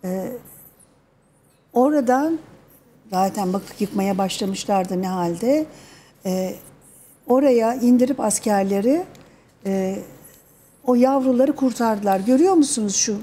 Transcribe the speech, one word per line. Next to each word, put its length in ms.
E, 220
oradan 680
zaten 420
bak 100
yıkmaya 400
başlamışlardı 840
ne 60
halde. 580
E, 280
oraya 480
indirip 460
askerleri, 800
e, 300
o 100
yavruları 640
kurtardılar. 640
Görüyor 340
musunuz 420
şu 260